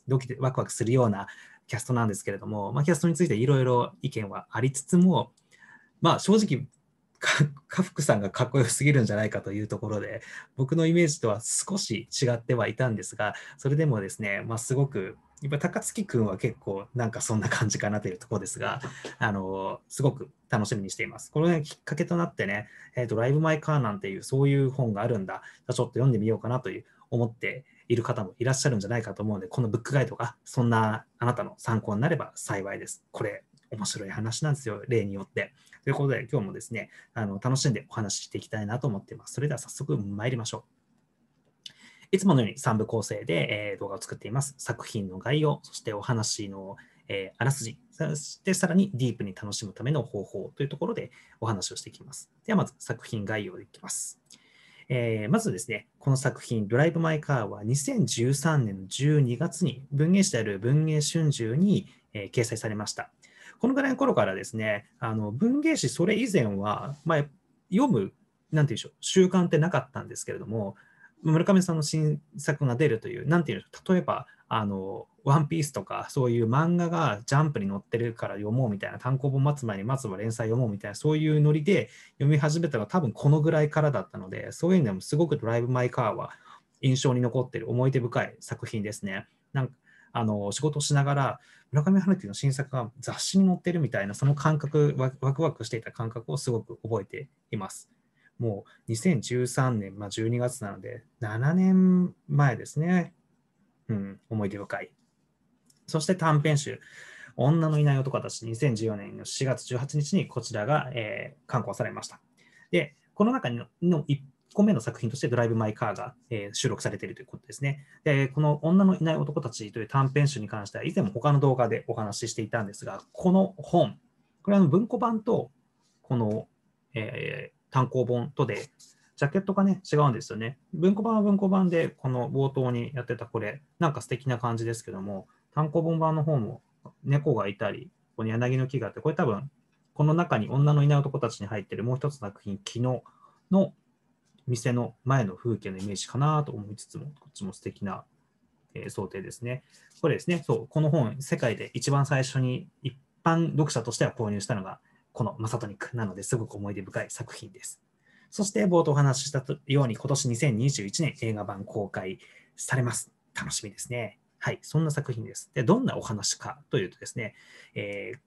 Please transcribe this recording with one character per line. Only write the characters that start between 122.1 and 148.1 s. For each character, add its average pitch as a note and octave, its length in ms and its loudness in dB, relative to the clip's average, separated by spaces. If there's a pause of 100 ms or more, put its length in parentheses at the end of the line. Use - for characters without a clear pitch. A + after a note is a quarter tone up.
し - 20 -6
し - 60 -8
て A2+ 60 -4
い G#2 80 -6
た A#2 120 -2
ん G2 60 -6
で G2+ 80 -12
す - 100 -16
が、 A#2 160 -10 (100)
こ F3+ 200 2
の F#3+ 260 4
本、 - 400 2 (460)
こ G3+ 80 0
れ G3+ 60 6
は F#3+ 40 8
あ - 20 8
の D3+ 60 6
文 G3 180 4
庫 B3 120 -4
版 A#3 240 0
と、 - 280 0 (520)
こ C3 120 -2
の、 A2 320 0 (460)
え - 600 -8
ー、 - 60 -20 (120)
単 B2+ 160 4
行 B2+ 180 0
本 B2 260 -2
と C#3 140 0
で、 G#2 240 -6 (460)
ジ C#3+ 100 0
ャ C#3+ 40 2
ケ G3 100 0
ッ G3 40 -2
ト G3 100 -2
が G3 100 2
ね、 F#3+ 180 2 (100)
違 D3 60 4
う D3 120 6
ん A#2 40 2
で - 80 -6
す - 100 -12
よ G#2+ 80 -8
ね。 A#2 180 -6 (160)
文 F#3 220 4
庫 G#3+ 80 -2
版 A3 120 2
は G#3 60 4
文 G3+ 160 4
庫 G3 120 2
版 F#3+ 200 4
で、 E3 200 2
こ - 200 -6
の B2 220 -2
冒 C3+ 200 2
頭 B2+ 200 0
に A#2+ 240 -4
や B2 80 -4
っ - 20 -20
て A#2+ 100 -4
た A#2 100 -10
こ - 140 -6
れ、 G#2+ 220 -6 (160)
な E3 120 2
ん D3 40 -2
か A#2 80 -8
素 - 60 -12
敵 C3 220 -6
な A#2+ 80 0
感 A#2 200 -2
じ A2+ 80 -4
で A2+ 80 -2
す A2+ 100 -12
け - 80 -14
ど F#2+ 100 -8
も、 G2 260 -8 (260)
単 D3+ 160 0
行 E3 120 0
本 E3 180 0
版 D#3+ 160 2
の D#3 80 0
方 D#3 140 2
も A2 240 -4 (420)
猫 C#3+ 320 2
が G2+ 120 0
い G#2 100 -6
た G#2 120 -2
り、 A#2+ 220 -10 (200)
こ - 60 -20
こ A2+ 60 -4
に A2 80 -2
柳 B2 260 0
の C3 80 2
木 C3 140 -2
が G#2+ 80 -4
あ - 40 -8
っ - 20 -14
て、 - 80 -14
こ D3+ 80 0
れ D3+ 60 0
多 F3 100 2
分、 A2 260 -2 (420)
こ D3+ 100 2
の D3+ 100 6
中 E3+ 240 2
に G#2 100 0
女 C#3+ 260 4
の C#3+ 100 6
い C#3+ 40 6
な D3 80 6
い C#3+ 40 6
男 C#3 200 0
た A#2 100 0
ち - 120 -10
に G2+ 60 -6
入 G#2+ 140 -6
っ - 40 -10
て - 100 -12
る G2 80 -4
も B2 100 0
う C3 40 -2
一 C#3+ 120 -2
つ - 100 -10
の G#2 80 -8
作 - 160 -14
品、 G2 220 -8
昨 - 140 -8
日 B2 240 -2 (480)
の F#3 220 4 (720)
店 B2 240 0
の A#2+ 320 -2
前 B2+ 220 2
の F#2 100 -6
風 A2+ 220 -2
景 G2+ 120 -8
の F#2+ 80 -8
イ F#2+ 60 -10
メ G2+ 100 -6
ー - 20 -6
ジ - 120 -8
か - 100 -6
な D3+ 260 2
と - 80 -12
思 G#2 200 -10
い A2 40 -14
つ - 100 -16
つ - 120 -14
も、 D3 220 -12
こ - 100 -20
っ - 40 -20
ち - 100 -16
も F#2 100 -8
素 - 80 -20
敵 G2+ 240 -10
な、 F#2+ 200 -8 (680)